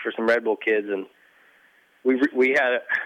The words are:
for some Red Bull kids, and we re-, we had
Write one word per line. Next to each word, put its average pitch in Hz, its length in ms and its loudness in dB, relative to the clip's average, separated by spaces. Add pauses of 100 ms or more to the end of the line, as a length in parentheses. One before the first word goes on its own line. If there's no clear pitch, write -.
for 117 120 -6
some 113 140 -4
Red 117 160 2
Bull 110 120 0
kids, 107 340 0
and 95 160 -4 (960)
we 131 120 2
re-, 139 200 2
we 127 140 4
had 127 300 2 (260)